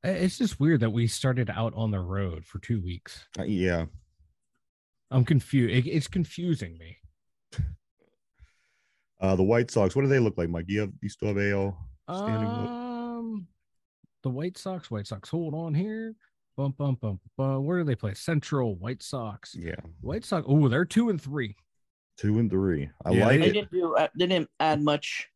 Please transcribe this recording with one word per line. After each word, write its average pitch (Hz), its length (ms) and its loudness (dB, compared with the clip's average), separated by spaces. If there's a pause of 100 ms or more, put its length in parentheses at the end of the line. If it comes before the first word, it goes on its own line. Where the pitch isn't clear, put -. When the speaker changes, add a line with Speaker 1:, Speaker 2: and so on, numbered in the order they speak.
Speaker 1:
I-, 175 60 0
it's 185 280 0
just - 220 -2
weird 147 220 6
that 113 100 2
we 117 160 2
started 123 420 0
out 113 260 -2
on 110 140 0
the 101 100 0
road 90 460 -4
for - 140 -10
two 110 240 -2
weeks. - 420 -10 (140)
Speaker 2:
Uh, 87 40 -4
yeah. 90 420 0 (1200)
Speaker 1:
I'm 127 160 4
confused. 127 480 2
It, 127 160 2
it's 156 180 0
confusing 156 720 -4
me. 82 200 -20 (2250)
Speaker 2:
Uh, 95 160 2
the 92 80 6
White 117 280 4
Sox, 98 240 2
what 139 80 2
do 139 40 2
they 135 120 4
look 110 180 2
like, 85 120 0
Mike? 85 180 -4
Do 98 60 -4
you 104 80 0
have, 98 100 -4 (100)
you 101 80 -6
still - 200 -6
have 101 80 0
A 101 140 2
L 98 260 -2 (300)
standing? 220 400 -2
Speaker 1:
Um, 240 1000 -6 (760)
the 135 80 -4
White 151 280 -6
Sox, 185 340 -10
White 104 160 -6
Sox, - 220 -12
hold 160 260 -4
on 165 180 -4
here. 220 400 -4 (420)
Bum, 139 220 -4
bum, 139 240 0
bum, 101 180 -4 (160)
bum. 135 300 -2
Where 175 140 0
do 170 40 -2
they 139 120 0
play? 101 180 -6
Central 135 600 -2
White 104 260 -8
Sox. 113 540 -10
Speaker 2:
Yeah. 82 200 -8 (260)
Speaker 1:
White 185 220 -6
Sox. 175 240 -2
Oh, 143 200 6
they're 139 180 4
two 226 240 2
and 180 100 0
three. 131 360 -6 (640)
Speaker 2:
Two 104 220 2
and 117 100 4
three. 87 400 2 (160)
I 87 60 0
Speaker 1:
Yeah, 98 160 6
Speaker 2:
like 135 120 6
Speaker 3:
They 170 80 6
Speaker 2:
it. - 60 4
Speaker 3:
didn't 202 180 -2
do, 175 240 0
uh, 156 120 4 (100)
they 175 100 2
didn't 180 220 2 (100)
add 151 240 4
much. 147 520 0